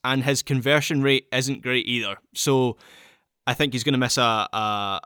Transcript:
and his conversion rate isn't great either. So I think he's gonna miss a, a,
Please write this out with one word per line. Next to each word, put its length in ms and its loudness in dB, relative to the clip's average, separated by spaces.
and 220 0
his 180 0
conversion 580 0
rate 300 2
isn't 300 -2
great 260 -2
either. 300 -2
So 420 2
I 60 2
think 180 -2
he's 140 -4
gonna 120 2
miss 200 0
a, 40 2
a, 840 -2